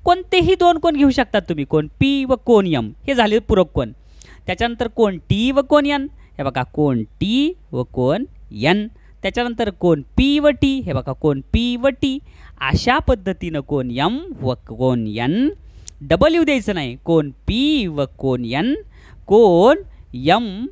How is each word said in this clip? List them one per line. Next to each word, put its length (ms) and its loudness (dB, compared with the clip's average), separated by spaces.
कोणतेही 500 2
दोन 240 4
कोन 180 0
घेऊ 140 4
शकतात 380 -2
तुम्ही, 160 -4
कोन 240 -2
पी 240 0
व 120 0
कोन 300 2
एम. 260 -2
हे 80 -2
झाले 240 2
पूरक 280 2
कोन. 260 -6
त्याच्यानंतर 420 -4
कोन 300 0
टी 320 0
व 120 0
कोन 240 2
एन. 200 -2
हे 60 -6
बघा, 180 -4
कोन 400 -2
टी 500 -2
व 100 -4
कोन 420 -2
एन. 360 0
त्याच्यानंतर 480 -4
कोन 320 0
पी 360 0
व 100 2
टी. 320 0
हे 120 -8
बघा, 200 -4
कोन 280 -2
पी 360 -2
व 120 0
टी. 300 -2
अशा 380 0
पद्धतीनं 600 -2
कोन 300 -4
एम 500 -4
व 140 -2
कोन 520 -2
एन, 440 -2
डबल 340 2
यू 100 2
द्यायचं 300 -2
नाही, 300 -6
कोन 260 2
पी 560 -2
व 180 -4
कोन 260 -2
एन, 300 -2
कोन 500 6
एम 580 -2